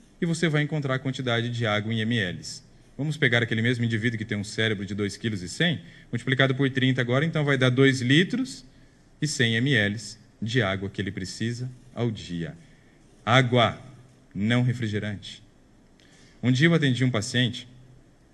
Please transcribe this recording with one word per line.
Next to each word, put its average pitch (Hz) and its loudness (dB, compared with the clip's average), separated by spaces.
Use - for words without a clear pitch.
e 190 0
você 165 0
vai 147 2
encontrar 143 -2
a 123 -4
quantidade 120 -2
de 120 -2
água 104 0
em 113 0
M 117 0
Ls. 87 -6
Vamos 147 -4
pegar 120 4
aquele 113 0
mesmo 120 2
indivíduo 113 0
que 101 -6
tem 107 -4
um 101 -4
cérebro 107 -2
de 98 -8
dois 101 -4
quilos 107 -6
e 90 -10
cem, 160 -2
multiplicado 131 2
por 135 2
trinta 131 2
agora, 127 2
então 151 -2
vai 143 2
dar 127 4
dois 127 4
litros 180 2
e 156 0
cem 117 2
M 131 2
Ls 104 0
de 113 0
água 98 -2
que 101 -6
ele 95 -4
precisa 113 -8
ao 117 -2
dia. 85 -8
Água, 117 4
não 113 0
refrigerante. 107 -4
Um 123 2
dia 131 4
eu 170 4
atendi 131 2
um 127 2
paciente 123 -2